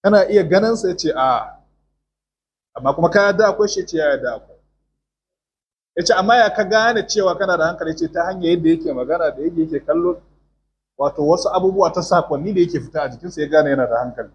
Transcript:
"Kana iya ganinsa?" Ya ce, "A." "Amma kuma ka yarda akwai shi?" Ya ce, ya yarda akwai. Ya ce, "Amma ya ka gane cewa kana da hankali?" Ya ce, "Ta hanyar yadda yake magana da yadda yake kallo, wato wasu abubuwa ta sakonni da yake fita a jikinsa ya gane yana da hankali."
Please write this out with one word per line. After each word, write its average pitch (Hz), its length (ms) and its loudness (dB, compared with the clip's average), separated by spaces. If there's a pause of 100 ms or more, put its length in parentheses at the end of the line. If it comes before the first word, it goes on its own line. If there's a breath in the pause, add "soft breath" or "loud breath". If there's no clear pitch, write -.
"Kana 202 240 4
iya 202 160 4
ganinsa?" 196 460 2
Ya 180 80 -4
ce, 151 200 -4
"A." 127 380 0 (1200)
"Amma 131 180 0
kuma 170 160 2
ka 202 100 4 (120)
yarda 208 160 4
akwai 202 200 2
shi?" 196 120 -4
Ya 175 60 -8
ce, 170 100 -8
ya 156 140 0
yarda 127 260 -2
akwai. - 220 -20 (1400)
Ya 170 80 -4
ce, - 100 2
"Amma 202 220 2
ya 214 180 4
ka 214 100 -2
gane 220 420 0
cewa 190 320 0
kana 190 180 0
da 160 100 0
hankali?" 165 240 -6
Ya 160 60 -8
ce, 165 160 -6
"Ta 170 140 -2
hanyar 185 280 -4
yadda 160 160 0
yake 160 220 -2
magana 143 420 -2
da 139 80 -10
yadda 165 200 -2
yake 156 240 -4
kallo, 175 360 -2 (760)
wato 143 280 -2
wasu 175 220 2
abubuwa 185 440 2
ta 180 100 -4
sakonni 170 520 -2
da 180 60 2
yake 160 200 0
fita 147 220 -8
a 135 60 -4
jikinsa 156 340 -12
ya 143 60 -4
gane 151 220 4
yana 135 160 2
da 117 120 -2
hankali." 123 360 -8